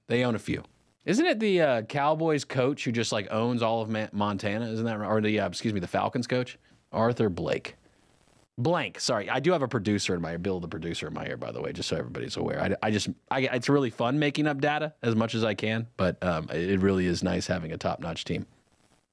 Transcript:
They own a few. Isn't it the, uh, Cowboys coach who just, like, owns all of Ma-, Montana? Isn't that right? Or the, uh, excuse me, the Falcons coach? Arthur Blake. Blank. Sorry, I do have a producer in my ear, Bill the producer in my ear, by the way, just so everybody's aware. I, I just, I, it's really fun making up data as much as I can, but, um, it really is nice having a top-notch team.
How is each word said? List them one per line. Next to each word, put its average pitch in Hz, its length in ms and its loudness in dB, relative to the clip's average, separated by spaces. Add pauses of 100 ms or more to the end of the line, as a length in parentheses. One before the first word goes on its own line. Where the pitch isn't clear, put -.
They 123 160 2
own 120 100 2
a 101 60 -2
few. - 240 -4 (420)
Isn't 233 180 2
it 277 160 2
the, 196 200 4
uh, 127 220 4
Cowboys 151 640 0
coach 135 400 0
who 123 80 0
just, 113 200 0
like, 107 180 -2
owns 117 320 0
all 113 180 2
of 107 80 -4
Ma-, 107 240 -2
Montana? 104 540 -2
Isn't 110 180 -2
that 113 140 -2
right? 104 100 -4
Or 110 120 4
the, 107 200 2
uh, 92 80 2
excuse 107 240 -4
me, 101 80 0
the 87 60 -4
Falcons 104 400 -2
coach? 123 320 -2 (340)
Arthur 113 360 4
Blake. 87 480 -4 (800)
Blank. 139 420 0
Sorry, 104 300 0
I 127 100 2
do 139 120 4
have 156 100 2
a 123 60 0
producer 101 460 0
in 87 60 -2
my 82 120 -4
ear, 85 60 -4
Bill 92 220 -2
the 85 80 -8
producer 82 380 -6
in 73 80 -8
my 76 120 -8
ear, 123 120 -8
by - 120 -8
the 58 120 -8
way, - 100 -6
just - 160 -6
so - 80 -2
everybody's - 400 -6
aware. - 260 -4
I, 95 260 0
I - 20 2
just, 104 180 0 (220)
I, 135 100 0
it's 127 300 0
really 139 180 4
fun 123 300 0
making 147 280 2
up 143 140 0
data 151 320 0 (100)
as 117 140 2
much 113 180 2
as 113 80 2
I 107 120 2
can, 110 320 -2 (100)
but, 90 260 0
um, 82 280 0
it 92 300 2
really 95 260 4
is 87 160 0
nice 90 240 0
having 85 260 -2
a 80 60 -8
top-notch - 460 -4
team. 80 200 -4 (680)